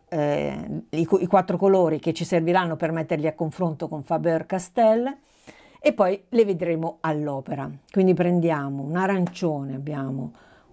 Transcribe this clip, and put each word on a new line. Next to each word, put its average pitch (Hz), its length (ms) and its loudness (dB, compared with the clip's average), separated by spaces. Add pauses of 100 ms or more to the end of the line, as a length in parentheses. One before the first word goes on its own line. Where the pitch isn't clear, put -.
eh, 147 800 -2
i, 160 200 -2
i 190 180 2
quattro 185 280 2
colori 175 440 4
che 160 140 -2
ci 160 120 -4
serviranno 170 500 2
per 160 160 -2
metterli 160 340 -2
a 156 80 0
confronto 160 540 -4
con 151 160 -8
Faber-Castell 185 1120 0 (600)
e - 140 2
poi 190 340 2
le 226 180 4
vedremo 165 540 -2
all'opera. 147 720 -4 (180)
Quindi 190 240 4
prendiamo 160 720 0
un 151 140 -4
arancione, 175 800 -2
abbiamo 139 580 -8 (400)